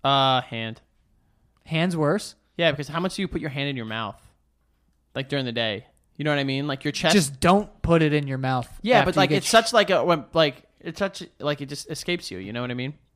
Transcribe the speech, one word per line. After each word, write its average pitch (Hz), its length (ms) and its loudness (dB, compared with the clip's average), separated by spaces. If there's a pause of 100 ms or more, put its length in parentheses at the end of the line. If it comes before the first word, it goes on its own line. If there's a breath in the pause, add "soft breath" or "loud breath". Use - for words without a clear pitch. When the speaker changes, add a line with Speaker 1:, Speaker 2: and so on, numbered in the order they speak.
Speaker 1:
Uh, 135 380 4
hand. 113 380 -10 (840)
Speaker 2:
Hand's 165 320 -2
worse? 156 380 0 (220)
Speaker 1:
Yeah, 170 160 2
because 147 160 -6
how 160 120 -4
much 185 160 -4
do 196 60 -4
you 185 60 -2
put 170 120 -6
your 147 100 -6
hand 139 180 -6
in 139 80 -6
your 117 100 -8
mouth? 110 340 -8 (920)
Like, 135 140 -6
during 143 160 -2
the 120 80 -6
day. 113 340 -4 (300)
You 147 80 -8
know 151 60 2
what 143 80 2
I 139 60 0
mean? 135 220 -2
Like, 139 180 -6
your 147 80 -2
chest 165 220 2
Speaker 2:
Just 143 260 2
don't 196 300 4 (120)
put 165 200 4
it 147 100 2
in 147 140 0
your 135 120 -6
mouth 131 300 -2 (140)
Speaker 1:
Yeah, 233 160 4
Speaker 2:
after - 80 4
Speaker 1:
but, 180 80 0
Speaker 2:
you 196 60 4
Speaker 1:
like, 180 100 4
Speaker 2:
get 151 80 4
Speaker 1:
it's - 80 -4
Speaker 2:
sh- - 40 -2
Speaker 1:
such, 233 220 4
like, 208 180 4
a, 147 140 4
when, 165 200 2 (100)
like, 156 300 2 (160)
it's 170 180 -12
such, 196 240 -4 (160)
like, 147 220 -4
it 143 100 -8
just 143 200 -12
escapes 175 400 -6
you. 92 80 -10
You 98 140 -10
know 120 80 -6
what 123 100 -6
I 123 40 -6
mean? 131 200 -6 (220)